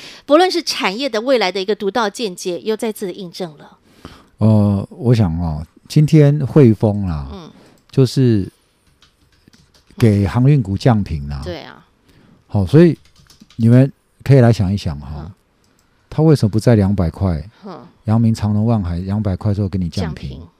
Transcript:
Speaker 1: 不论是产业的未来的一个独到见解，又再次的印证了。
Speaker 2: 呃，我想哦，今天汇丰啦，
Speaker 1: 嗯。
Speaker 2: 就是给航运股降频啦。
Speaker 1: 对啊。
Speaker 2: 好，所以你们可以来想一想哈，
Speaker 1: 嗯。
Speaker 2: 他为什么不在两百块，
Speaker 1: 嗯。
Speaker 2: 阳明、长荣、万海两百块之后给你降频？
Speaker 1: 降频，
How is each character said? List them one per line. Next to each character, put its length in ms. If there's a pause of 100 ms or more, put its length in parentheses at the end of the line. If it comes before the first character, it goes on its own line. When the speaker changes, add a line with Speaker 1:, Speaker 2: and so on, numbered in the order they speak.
(260)
Speaker 1:
不 100
论 140
是 120
产 340
业 120
的 140
未 160
来 120
的 80
一 60
个 100
独 160
到 200
见 260
解， 240
又 160
再 160
次 140
的 60
印 200
证 240
了。 220 (580)
Speaker 2:
呃， 540
我 240
想 260
哦， 260 (220)
今 160
天 420
汇 280
丰 320
啦， 260
Speaker 1:
嗯。 180 (400)
Speaker 2:
就 140
是 440 (1500)
给 280
航 220
运 140
股 140
降 280
频 240
啦。 160
Speaker 1:
对 160
啊。 260 (600)
Speaker 2:
好， 180
所 180
以 140 (580)
你 120
们 240 (320)
可 100
以 60
来 120
想 200
一 40
想 220
哈， 100 (100)
Speaker 1:
嗯。 140 (760)
Speaker 2:
他 120
为 120
什 100
么 40
不 100
在 160
两 180
百 160
块， 320 (240)
Speaker 1:
嗯。 220 (180)
Speaker 2:
阳 160
明、 140
长 180
荣、 120
万 180
海 180
两 220
百 140
块 180
之 60
后 80
给 100
你 100
降 240
频？ 180
Speaker 1:
降 80
频， 100 (120)